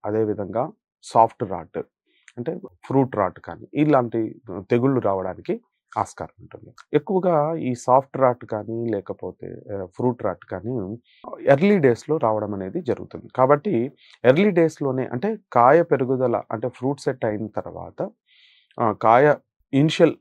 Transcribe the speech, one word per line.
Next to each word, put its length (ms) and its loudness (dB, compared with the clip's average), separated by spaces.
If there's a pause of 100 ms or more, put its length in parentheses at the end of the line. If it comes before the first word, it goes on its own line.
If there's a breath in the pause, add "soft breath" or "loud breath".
అదేవిధంగా 600 -4 (400)
సాఫ్ట్ 380 0
రాట్, 380 -10 (540 soft breath)
అంటే 160 -8 (320)
ఫ్రూట్ 320 0
రాట్ 240 -2
కానీ 340 -16
ఇలాంటి 460 2 (480)
తెగుళ్ళు 320 2
రావడానికి 540 -4 (380)
ఆస్కారం 480 -8
ఉంటుంది. 320 -20 (220)
ఎక్కువగా 420 0 (240)
ఈ 160 -4
సాఫ్ట్ 420 0
రాట్ 280 0
కానీ 320 -8 (120)
లేకపోతే, 580 -8 (220)
ఆ, 80 -8 (140)
ఫ్రూట్ 320 -4
రాట్ 220 -6
కానీ 280 -8 (760 soft breath)
ఎర్లీ 320 6
డేస్‌లో 380 2
రావడం 360 -2
అనేది 280 -8
జరుగుతుంది. 540 -8
కాబట్టి 380 2 (500 soft breath)
ఎర్లీ 280 6
డేస్‌లోనే, 600 0
అంటే 180 -4 (220)
కాయ 300 6
పెరుగుదల, 540 0 (160)
అంటే 180 -6
ఫ్రూట్ 320 -6
సెట్ 240 -6
అయిన 300 -4
తర్వాత, 440 -12 (760 soft breath)
ఆ, 100 0 (140)
కాయ 240 6 (480)
ఇనిషియల్ 480 4